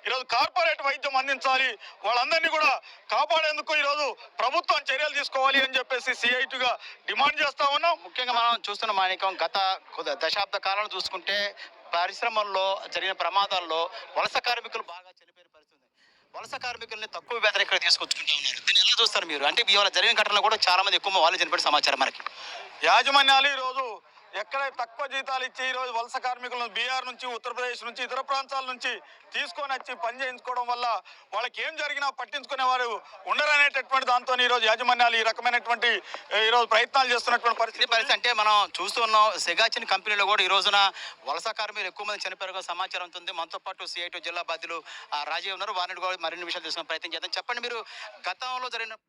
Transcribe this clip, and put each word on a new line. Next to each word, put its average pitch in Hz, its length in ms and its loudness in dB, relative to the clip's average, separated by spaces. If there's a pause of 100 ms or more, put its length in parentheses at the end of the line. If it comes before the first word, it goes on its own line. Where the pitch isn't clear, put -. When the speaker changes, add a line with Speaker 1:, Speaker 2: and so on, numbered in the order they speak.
Speaker 1:
ఈరోజు 254 160 -2
కార్పొరేట్ 311 580 0
వైద్యం 277 360 -2
అందించాలి. 262 600 0 (260)
వాళ్ళందరినీ 294 460 2
కూడా 302 320 2 (300)
కాపాడేందుకు 302 640 0
ఈరోజు 285 420 0 (220)
ప్రభుత్వం 285 560 0
చర్యలు 294 180 -2
తీసుకోవాలి 269 500 2
అని 262 140 -2
చెప్పేసి 254 380 -2
సిఐటిగా 254 640 0 (280)
డిమాండ్ 285 340 2
చేస్తా 285 260 2
ఉన్నాం. 311 360 2
Speaker 2:
ముఖ్యంగా 247 300 -4
మనం 233 360 2
చూస్తున్న 214 220 -4
మాణిక్యం, 190 540 0
గత 190 360 0 (140)
కొద్ది 160 320 -2
దశాబ్ద 196 300 -2
కాలంలో 196 380 -2
చూసుకుంటే 196 600 -4 (380)
పరిశ్రమల్లో 196 880 0 (120)
జరిగిన 185 180 -2
ప్రమాదాల్లో 175 760 0 (280)
వలస 214 200 0
కార్మికులు 233 460 -4
బాగా 180 260 -16
చనిపోయిన 175 460 -20
పరిస్థితి 156 280 -20
ఉంది. - 540 -20
వలస 226 260 -10
కార్మికుల్ని 220 440 -8
తక్కువ 214 300 -8
వేతన 208 240 2
ఇక్కడ 185 180 2
తీసుకొచ్చుకుంటా 160 560 0
ఉన్నారు. 135 200 -4
దీన్ని 196 240 2
ఎలా 233 220 4
చూస్తారు 214 240 2
మీరు? 147 200 -2
అంటే 160 240 4
ఇవాళ 196 200 6
జరిగిన 214 320 4
ఘటనలో 208 200 4
కూడా 214 160 4 (120)
చాలా 185 140 4
మంది 190 120 2
ఎక్కువ 190 220 0
వాళ్ళు 170 260 4
చనిపోయిన 165 200 0
సమాచారం 147 360 2
మనకి. 131 240 -2 (600)
Speaker 1:
యాజమాన్యాలు 269 640 6
ఈరోజు 262 540 -2 (340)
ఎక్కడ 269 360 -4 (100)
తక్కువ 269 260 -8
జీతాలు 262 360 -4
ఇచ్చి 254 260 -4
ఈరోజు 254 220 -4
వలస 233 260 -4
కార్మికులను 247 500 -4
బీహార్ 247 380 -4
నుంచి, 254 220 -10
ఉత్తరప్రదేశ్ 240 560 -6
నుంచి, 233 200 -8
ఇతర 254 180 -4
ప్రాంతాల 269 440 -4
నుంచి 247 340 -6 (340)
తీసుకొని 277 400 -6
వచ్చి 254 220 -8
పని 233 260 -6
చేయించుకోవడం 247 460 -4
వల్ల 240 340 -2 (320)
వాళ్ళకి 226 280 -4
ఏం 311 140 -6
జరిగినా 285 340 -4
పట్టించుకునే 262 540 -6
వారు 247 380 0 (260)
ఉండరనేటటువంటి 269 800 2
దాంతో 247 280 2
ఈరోజు 247 300 4
యాజమాన్యాలు 240 500 4
ఈ 226 80 2
రకమైనటువంటి, 233 640 0 (600)
ఈరోజు 233 180 6
ప్రయత్నాలు 247 480 2
చేస్తున్నటువంటి 233 460 2
పరిస్థితి. 226 240 0
Speaker 2:
ఇది 240 80 0
పరిస్థితి. 226 220 2
అంటే 233 200 2
మనం 208 380 4 (100)
చూస్తున్నాం, 214 580 4
సెగాచిన్ 220 460 0
కంపెనీలో 202 400 0
కూడా 202 180 4
ఈ 180 40 2
రోజున 196 440 4 (340)
వలస 160 220 -4
కార్మికులు 208 400 -6
ఎక్కువ 202 180 -10
మంది 202 220 -6
చనిపోయారు 185 340 -8
సమాచారం 180 420 -6
ఉంటుంది. 175 280 -12
మనతో 165 260 -8
పాటు 190 280 -12
సిఐటి 175 340 -10
జిల్లా 170 220 -8
బాధ్యులు, 165 420 -8 (300)
ఆ, 147 100 -4
రాజీవ్ 175 300 -6
ఉన్నారు, 196 180 -6
వారిని 180 300 -4
కూడా 185 200 -4
మరిన్ని 170 240 -6
విషయాలు 170 180 -8
తెలుసుకునే 165 200 -8
ప్రయత్నం 165 300 -8
చేద్దాం. 165 240 -8
చెప్పండి, 240 240 -6
మీరు 240 240 -8 (460)
గతంలో 254 380 -8
జరిగిన 226 260 -8 (140)